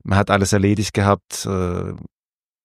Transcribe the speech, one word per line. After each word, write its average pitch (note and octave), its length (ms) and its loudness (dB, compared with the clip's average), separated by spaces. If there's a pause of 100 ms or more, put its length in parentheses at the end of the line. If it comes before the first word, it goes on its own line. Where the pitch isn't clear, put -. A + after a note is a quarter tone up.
man G2 160 0
hat G2+ 120 2
alles G2 220 2
erledigt G2+ 420 2
gehabt. G2+ 520 0
Äh, F2+ 480 -4 (720)